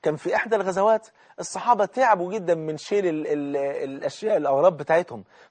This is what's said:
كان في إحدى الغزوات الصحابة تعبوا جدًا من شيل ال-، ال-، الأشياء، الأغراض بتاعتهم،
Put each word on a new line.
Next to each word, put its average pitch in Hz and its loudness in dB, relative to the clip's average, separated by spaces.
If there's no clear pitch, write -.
كان 156 0
في 175 -2
إحدى 220 0
الغزوات 196 2
الصحابة 202 0
تعبوا 190 2
جدًا 180 0
من 156 -4
شيل 202 -2
ال-، 156 -2
ال-، 143 -2
الأشياء، 147 -4
الأغراض 151 2
بتاعتهم، 147 -2